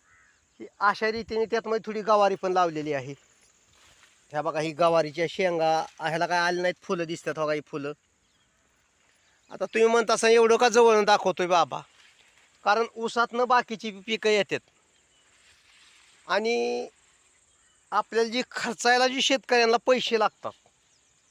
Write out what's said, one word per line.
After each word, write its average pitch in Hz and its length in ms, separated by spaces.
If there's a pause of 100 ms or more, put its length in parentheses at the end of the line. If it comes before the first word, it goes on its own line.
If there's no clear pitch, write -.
(600)
ही 214 60 (140)
अशा 208 320
रीतीने 220 340
त्यात 220 220
मध्ये 220 200
थोडी 214 140
गवारी 202 340
पण 190 160
लावलेली 156 420
आहे. 135 180 (1200)
ह्या 147 100
बघा, 156 180
ही 160 120
गवारीच्या 165 580
शेंगा, 160 560 (140)
ह्याला 160 280
काय 175 120
आले 175 220
नाहीत 180 220
फुलं 175 200
दिसतात, 160 360
हो 156 80
का, 151 60
ही 151 140
फुलं. 147 260 (1600)
आता - 140
तुम्ही 220 240
म्हणता 233 240
असं 226 140
एवढं 226 300
का 240 120
जवळून 220 360
दाखवतोय 190 420
बाबा, 156 340 (840)
कारण 220 220 (100)
ऊसातनं 233 520
बाकीची 226 440
पिकं 208 380
येतात 196 300 (1700)
आणि 240 600 (1040)
आपल्याला 220 380
जी 240 120 (100)
खर्चायला 247 560
जी 254 140
शेतकऱ्यांना 233 560
पैसे 233 420
लागतात, 202 320 (800)